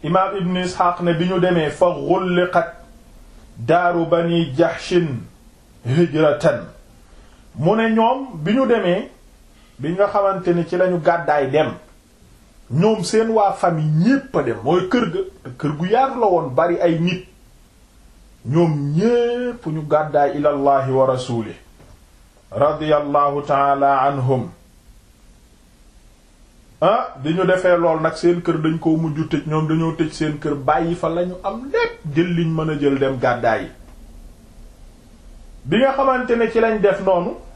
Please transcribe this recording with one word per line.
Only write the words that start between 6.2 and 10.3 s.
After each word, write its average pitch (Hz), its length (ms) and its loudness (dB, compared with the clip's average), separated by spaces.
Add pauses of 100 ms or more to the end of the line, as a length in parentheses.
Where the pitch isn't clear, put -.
Mu 165 200 2
ne 226 180 2
ñoom 254 340 0 (160)
bi 190 100 0
ñu 262 140 2
demee, 202 420 0 (680)
bi 139 140 -6
nga 202 140 2
xamante 196 460 0